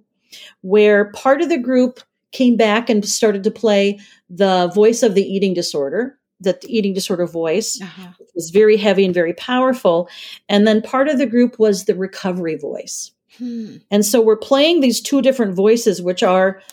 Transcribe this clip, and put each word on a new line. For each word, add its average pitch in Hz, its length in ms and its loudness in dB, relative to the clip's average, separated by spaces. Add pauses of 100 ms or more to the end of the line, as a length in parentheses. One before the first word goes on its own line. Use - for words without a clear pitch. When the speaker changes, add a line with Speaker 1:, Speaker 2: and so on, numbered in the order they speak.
(600)
Speaker 1:
where 208 520 2
part 277 280 0
of 311 80 -2
the 330 80 0
group 247 440 0 (300)
came 247 240 2
back 220 320 0
and 208 160 0
started 202 420 -2
to 214 60 0
play 202 480 0 (300)
the 180 460 0
voice 220 260 4
of 208 140 2
the 196 80 2
eating 190 320 -2
disorder, 170 640 -6 (200)
the 180 180 -2 (100)
eating 202 260 -2
disorder 180 320 -4
voice, 165 560 -4
Speaker 2:
Uh-huh. 185 280 -18 (100)
Speaker 1:
which - 160 -20
was 165 160 -8
very 214 260 6
heavy 196 260 2
and 185 100 0
very 170 200 0
powerful. 247 760 -2 (400)
And 208 200 2
then 220 160 2
part 269 260 -2
of 277 80 0
the 277 80 0
group 240 320 0
was 208 280 0
the 185 100 0
recovery 180 640 -6
voice. - 520 -12 (280)
Speaker 2:
Hmm. 233 400 -12 (120)
Speaker 1:
And 208 160 2
so 240 160 0
we're 220 140 4
playing 285 460 2
these 240 200 0
two 277 200 -2
different 233 340 0
voices, 202 460 0
which 180 200 -4
are 190 400 2 (100)